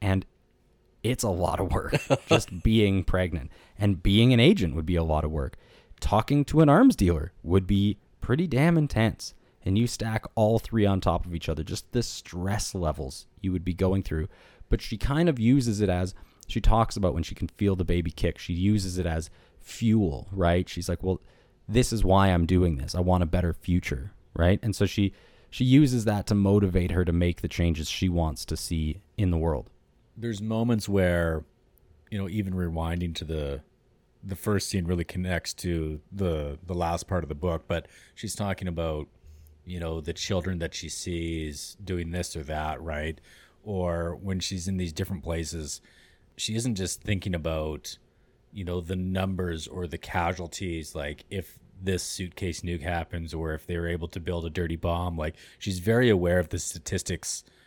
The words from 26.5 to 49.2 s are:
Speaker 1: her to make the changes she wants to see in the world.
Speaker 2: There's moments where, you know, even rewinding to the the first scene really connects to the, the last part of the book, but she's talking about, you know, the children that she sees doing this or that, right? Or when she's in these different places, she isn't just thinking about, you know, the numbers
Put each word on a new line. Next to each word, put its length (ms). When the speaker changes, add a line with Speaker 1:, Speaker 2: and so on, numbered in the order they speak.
Speaker 1:
her 140
to 80
make 260
the 80
changes 420
she 200
wants 340
to 140
see 420
in 140
the 60
world. 320
Speaker 2:
There's 240
moments 480
where, 560
you 60
know, 100
even 260
rewinding 640
to 80
the 380
the 120
first 340
scene 160
really 180
connects 500
to 460
the, 540
the 80
last 340
part 160
of 60
the 60
book, 320
but 200
she's 200
talking 320
about, 400
you 140
know, 220
the 120
children 460
that 140
she 160
sees 920
doing 280
this 240
or 80
that, 380
right? 380
Or 520
when 240
she's 280
in 100
these 160
different 300
places, 580
she 180
isn't 200
just 260
thinking 340
about, 640
you 120
know, 180
the 140
numbers 720